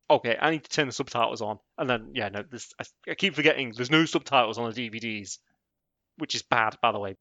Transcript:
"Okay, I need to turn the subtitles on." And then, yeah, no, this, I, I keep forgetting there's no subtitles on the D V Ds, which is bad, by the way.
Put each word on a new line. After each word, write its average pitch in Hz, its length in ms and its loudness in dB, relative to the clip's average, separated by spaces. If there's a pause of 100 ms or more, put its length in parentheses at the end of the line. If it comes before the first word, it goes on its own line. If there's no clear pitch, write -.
"Okay, 123 300 4
I 156 120 4
need 156 120 -2
to - 60 -20
turn 151 180 2
the 117 60 -6
subtitles 117 480 0
on." 107 160 -6 (200)
And 139 120 -2
then, 113 240 -2
yeah, 110 160 -4
no, 101 140 -6
this, - 360 -16
I, - 40 -10 (280)
I - 40 -8
keep 196 200 0
forgetting 135 400 2
there's 123 160 -4
no 160 140 6
subtitles 123 540 2
on 117 100 -2
the 110 60 -6
D 120 140 -6
V 113 100 -10
Ds, 107 400 -8 (800)
which - 180 -6
is 110 80 -6
bad, 110 380 2
by 117 120 4
the 104 60 -4
way. 98 220 -6